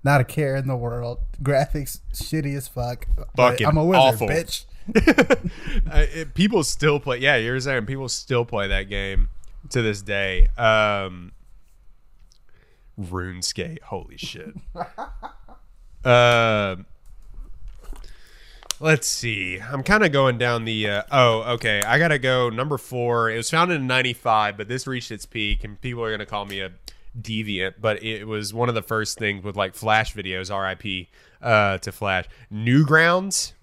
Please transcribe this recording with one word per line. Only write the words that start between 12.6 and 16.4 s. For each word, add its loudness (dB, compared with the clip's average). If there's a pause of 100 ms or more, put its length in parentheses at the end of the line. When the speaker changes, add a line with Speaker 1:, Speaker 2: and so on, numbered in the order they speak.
Speaker 2:
RuneScape, -8
holy -12
shit. -14 (200)
<laughs> -8 (1200)
Um, 4 (1900)